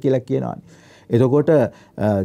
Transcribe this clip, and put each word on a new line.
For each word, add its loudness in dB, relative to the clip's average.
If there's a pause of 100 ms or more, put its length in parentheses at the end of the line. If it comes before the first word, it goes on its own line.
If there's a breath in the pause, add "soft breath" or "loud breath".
කියලා 0
කියනවානේ. -8 (460 soft breath)
එතකොට, 2
අ, 0 (160)